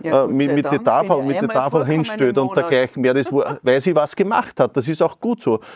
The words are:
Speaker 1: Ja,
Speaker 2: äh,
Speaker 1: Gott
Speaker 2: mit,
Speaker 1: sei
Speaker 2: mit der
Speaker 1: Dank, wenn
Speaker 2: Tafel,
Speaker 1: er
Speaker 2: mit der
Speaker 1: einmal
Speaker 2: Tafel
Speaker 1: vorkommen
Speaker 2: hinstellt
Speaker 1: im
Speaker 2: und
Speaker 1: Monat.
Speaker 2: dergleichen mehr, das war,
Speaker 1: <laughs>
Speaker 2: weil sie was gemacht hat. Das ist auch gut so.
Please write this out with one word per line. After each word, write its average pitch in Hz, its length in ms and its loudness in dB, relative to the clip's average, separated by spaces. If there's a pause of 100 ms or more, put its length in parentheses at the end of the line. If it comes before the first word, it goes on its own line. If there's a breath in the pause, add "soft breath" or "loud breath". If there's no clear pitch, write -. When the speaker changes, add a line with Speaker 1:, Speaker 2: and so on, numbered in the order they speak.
Speaker 1:
Ja, 165 60 -6
Speaker 2:
äh, 135 180 2
Speaker 1:
Gott - 80 -4
Speaker 2:
mit, 143 140 0
Speaker 1:
sei 147 60 0
Speaker 2:
mit 147 100 0
der 143 140 0
Speaker 1:
Dank, 117 60 -8
wenn 143 220 2
Speaker 2:
Tafel, 170 120 2
Speaker 1:
er 135 60 -4
Speaker 2:
mit 139 100 -2
der 185 60 -2
Speaker 1:
einmal 139 140 -4
Speaker 2:
Tafel 135 160 0
Speaker 1:
vorkommen 147 220 0
Speaker 2:
hinstellt 135 440 0
Speaker 1:
im 135 60 2
Speaker 2:
und 131 60 -2
Speaker 1:
Monat. 139 220 0
Speaker 2:
dergleichen 127 300 0
mehr, 127 120 2
das 131 180 0
war, 139 280 -2
Speaker 1:
<laughs> - 40 -20
Speaker 2:
weil 127 160 4
sie 170 160 0
was 151 200 0
gemacht 214 440 -2
hat. 127 160 2
Das 131 120 -2
ist 156 140 -4
auch 165 180 -2
gut 233 220 -4
so. 113 180 0 (160 loud breath)